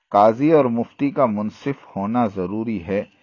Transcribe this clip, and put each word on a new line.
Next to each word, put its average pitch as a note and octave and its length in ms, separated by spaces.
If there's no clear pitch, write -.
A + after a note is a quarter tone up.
قاضی A2+ 420
اور D3 120
مفتی A#2 460
کا C#3 160
منصف G#2+ 680
ہونا A2 300
ضروری G2+ 600
ہے۔ G2 180